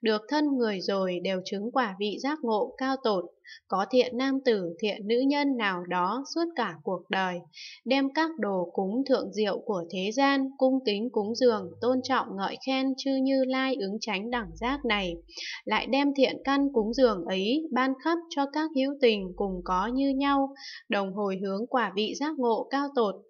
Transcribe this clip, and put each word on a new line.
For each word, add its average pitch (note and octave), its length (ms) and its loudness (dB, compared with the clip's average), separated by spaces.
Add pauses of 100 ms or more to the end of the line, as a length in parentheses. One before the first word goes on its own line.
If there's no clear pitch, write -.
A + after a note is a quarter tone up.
được A3 280 2
thân D4+ 160 2 (120)
người G#3+ 240 0
rồi F#3 420 0
đều F#3 220 0
chứng G3+ 260 -4
quả A3+ 280 0
vị G3+ 220 -2
giác D4+ 200 -2
ngộ A3 360 0
cao C4 260 0
tột. G3 200 2 (440)
Có F#3+ 240 0
thiện A#3 260 4
nam C4+ 280 0
tử, F#3 340 2
thiện G3+ 280 -2
nữ A#3 200 4
nhân C#4+ 300 2
nào F#3+ 320 0
đó F#3 340 0 (120)
suốt E4+ 100 0 (100)
cả G#3+ 180 -2 (100)
cuộc F3+ 260 -4
đời, F#3 300 0 (460)
đem C4+ 280 0
các D#4 160 0 (100)
đồ F#3+ 340 0
cúng G3 360 0
thượng C4+ 240 2
diệu G3+ 320 0
của F#3 260 -2
thế F#3+ 220 -2
gian, C4+ 440 2
cung C4 160 4 (120)
kính G#3 260 0
cúng G#3+ 240 -2
dường, G#3+ 360 2 (100)
tôn B3+ 220 2
trọng B3 240 0 (100)
ngợi G3 180 -4 (120)
khen C4 300 0
chư C4+ 140 -2 (120)
Như C4+ 240 4
Lai C4 280 0
ứng G3+ 260 -4
chánh G#3 280 -4
đẳng A#3 260 -4
giác C#4 300 -4
này, G3+ 280 0 (520)
lại G#3+ 220 0
đem C4+ 200 4 (100)
thiện C4 260 4
căn C#4 300 2
cúng A3 200 2
dường A3 320 4
ấy G3+ 460 0
ban C4 220 2 (100)
khắp E4 140 2 (120)
cho C#4 240 -2
các D#4 220 -2
hữu C4+ 260 2
tình G#3 340 4
cùng F#3+ 280 -2
có F#3 300 0
như C#4 160 2
nhau, C#4 400 2 (400)
đồng G3 240 -2
hồi G3 300 -2
hướng G3+ 240 -4
quả A3+ 280 0
vị G3+ 240 0
giác D4 200 -2
ngộ A#3 300 2
cao C#4+ 260 0
tột, G#3+ 200 2 (140)